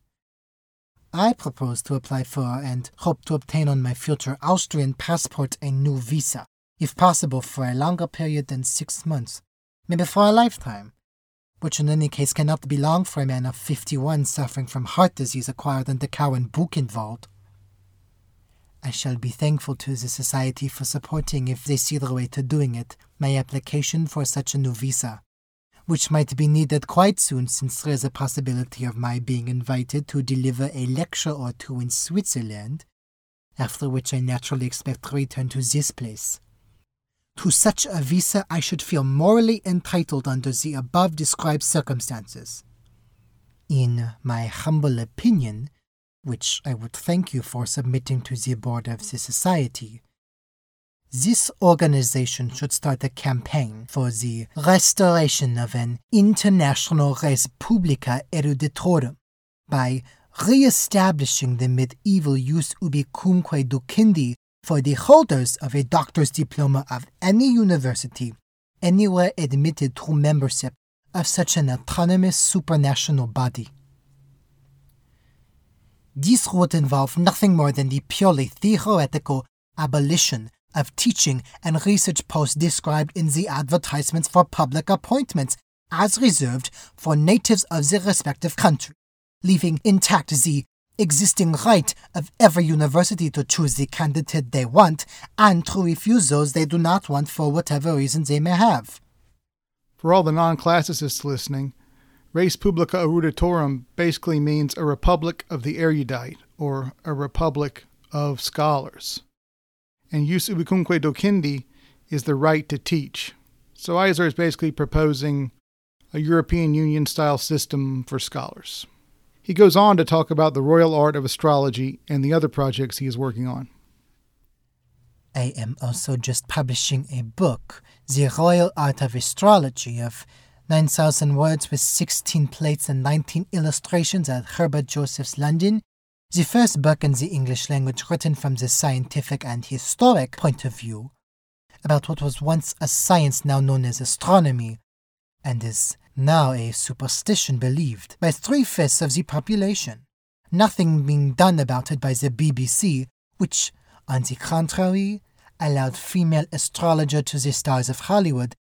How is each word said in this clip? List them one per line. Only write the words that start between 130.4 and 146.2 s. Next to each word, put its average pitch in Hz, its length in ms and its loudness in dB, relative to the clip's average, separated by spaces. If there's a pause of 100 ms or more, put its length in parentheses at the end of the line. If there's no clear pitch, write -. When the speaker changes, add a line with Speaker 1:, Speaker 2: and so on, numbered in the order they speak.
Speaker 1:
nine 156 200 4
thousand 151 480 2
words 156 340 0
with 143 80 -2
sixteen - 680 -2
plates 151 400 -4
and 131 160 -2
nineteen 156 480 -2
illustrations 165 760 -2
at 123 160 -4 (120)
Herbert 147 300 0
Joseph's 139 520 -6
London, 165 420 2 (540)
the 175 80 4
first 233 400 2
book 151 220 4
in 143 80 4
the 131 140 -2
English 131 440 -2
language 131 400 -2
written 160 240 0
from 135 220 -2
the 120 100 -2
scientific 135 800 -2
and 120 200 -6
historic 151 720 2
point - 280 0
of 123 100 -6
view, 113 380 -12 (720)
about 147 240 0
what 156 120 -4
was 143 220 -4
once 160 380 0
a 151 80 -2
science 151 560 2
now 139 160 2
known 135 240 2
as 120 160 -4
astronomy, 127 800 2 (640)
and 120 180 -2
is - 340 -4 (220)
now 143 340 4